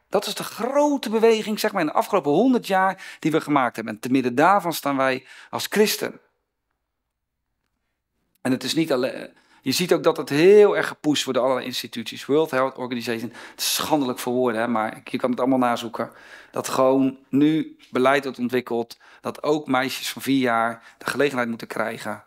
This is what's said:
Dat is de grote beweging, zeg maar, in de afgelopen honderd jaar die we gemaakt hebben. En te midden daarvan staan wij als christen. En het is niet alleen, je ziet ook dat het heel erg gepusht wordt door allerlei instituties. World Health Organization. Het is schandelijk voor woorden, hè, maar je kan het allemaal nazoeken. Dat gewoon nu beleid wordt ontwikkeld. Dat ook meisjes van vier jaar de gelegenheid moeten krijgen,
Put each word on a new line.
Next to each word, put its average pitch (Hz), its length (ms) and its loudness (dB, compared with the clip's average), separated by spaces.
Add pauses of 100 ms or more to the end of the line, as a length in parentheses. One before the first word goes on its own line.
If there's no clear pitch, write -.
Dat - 180 -2
is 202 80 -8
de 175 100 -8
grote 277 680 -2
beweging, 214 500 2
zeg 214 120 -2
maar, 202 80 -2
in 160 60 0
de 147 60 -4
afgelopen 180 380 0
honderd 220 360 4
jaar 190 520 -2
die 160 120 -2
we 151 100 2
gemaakt 135 360 0
hebben. 113 180 -8
En 104 60 -14
te - 80 -8
midden 123 260 0
daarvan 175 380 4
staan 143 240 -4
wij 131 300 -2 (240)
als 117 160 -6
christen. - 540 0 (2250)
En 127 120 -2
het 127 100 -2
is 127 120 -4
niet 156 180 0
alleen, 123 420 -4 (280)
je 131 100 0
ziet 175 200 2
ook 160 100 2
dat 160 140 4
het 147 120 -8
heel 190 480 8
erg 151 120 -2
gepusht - 360 -2
wordt 131 140 -2
door 123 100 2
allerlei 123 220 -2
instituties. 117 560 -10
World 156 240 2
Health 131 260 -2
Organization. 120 560 -6 (180)
Het - 100 -16
is - 140 -2
schandelijk 135 440 -2
voor 127 140 -4
woorden, 123 280 0
hè, 120 80 -2
maar 113 360 -4
je - 140 -6
kan 123 120 -2
het 123 100 -4
allemaal 131 180 2
nazoeken. 120 540 -4 (380)
Dat - 180 -8
gewoon 135 500 2 (100)
nu 147 480 0 (140)
beleid 135 340 0
wordt 131 140 -10
ontwikkeld. 120 600 -4 (220)
Dat - 220 -10
ook 147 240 -2
meisjes 131 440 -4
van 120 120 -12
vier 135 180 0
jaar 117 580 -2
de - 80 -18
gelegenheid 127 420 -2
moeten 113 180 -8
krijgen, 110 600 -8